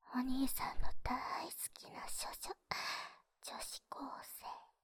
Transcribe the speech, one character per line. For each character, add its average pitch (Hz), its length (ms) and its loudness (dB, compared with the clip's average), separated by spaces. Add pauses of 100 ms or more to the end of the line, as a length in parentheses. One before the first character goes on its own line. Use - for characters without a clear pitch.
(140)
お 247 60 2
兄 262 280 4
さ - 260 0
ん - 80 6
の - 120 10 (100)
大 247 120 0 (300)
好 - 60 -6 (220)
き - 180 -16
な - 100 -12
処 - 280 -4 (120)
女、 - 140 -6 (880)
女 - 160 -10
子 - 300 -8
高 - 340 -8
生 - 220 -14 (380)